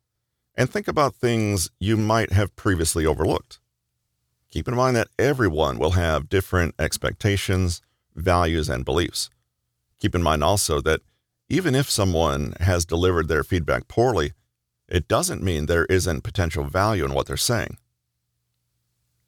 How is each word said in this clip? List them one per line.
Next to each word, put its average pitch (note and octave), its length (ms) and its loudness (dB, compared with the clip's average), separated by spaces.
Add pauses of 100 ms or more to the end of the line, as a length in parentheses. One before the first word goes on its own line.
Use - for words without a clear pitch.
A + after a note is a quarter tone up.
(560)
and B2+ 140 0
think G#3 180 -6
about C#3 280 0
things G#2+ 540 0 (100)
you G#2+ 160 0
might A2 360 2
have G2 240 2
previously D#2+ 500 0
overlooked. D#2 540 -2 (920)
Keep - 180 -6
in A#2+ 80 -4
mind B2+ 200 2
that A2+ 120 2 (100)
everyone F2+ 600 2
will C#2+ 140 0
have D#2+ 360 0
different F#2 520 0
expectations, F#2 1000 -2 (340)
values, E2 520 2
and C2 160 -4
beliefs. C#2+ 460 -2 (680)
Keep F#2+ 160 -2
in F2 80 2
mind D2+ 200 2
also D#2+ 380 2
that D2+ 200 0 (460)
even D#3 280 0
if C#3 140 0
someone D#2+ 680 0
has F2 260 2
delivered E2+ 420 0
their D#2 160 0
feedback C#2 440 -2
poorly, G2+ 460 0 (540)
it F2 200 -2
doesn't D3+ 360 -2
mean D#2+ 220 -2
there E2+ 200 2
isn't E2+ 380 0
potential D#2 400 -4
value F2+ 420 0
in C2+ 80 -4
what C2+ 140 0
they're C#2 100 -6
saying. A2 400 -4 (1500)